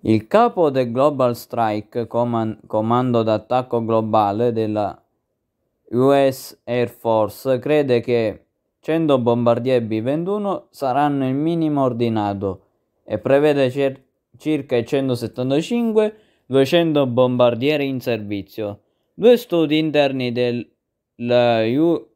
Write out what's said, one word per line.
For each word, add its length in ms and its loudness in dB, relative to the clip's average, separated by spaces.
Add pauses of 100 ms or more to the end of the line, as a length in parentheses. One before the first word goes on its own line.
Il 260 0
capo 420 2
del 220 -2
Global 460 0
Strike 720 -4
Command-, 600 -2
Comando 560 0
d'Attacco 640 -2
Globale 640 0
della 500 -4 (920)
U 200 2
S 540 0
Air 240 -2
Force 720 -2
crede 420 0
che 460 -4 (360)
cento 360 0
bombardieri 680 0
B 160 -4
ventuno 680 -4
saranno 560 -2
il 80 -2
minimo 480 0
ordinato 760 -2 (420)
e 160 -6
prevede 500 2
cer-, 320 -4 (380)
circa 360 -4
i 120 -2
centosettantacinque, 1300 -2 (320)
duecento 580 2
bombardieri 840 2
in 120 -6
servizio. 800 -6 (340)
Due 240 4
studi 400 0
interni 540 0
della 1300 -2 (180)
U 360 0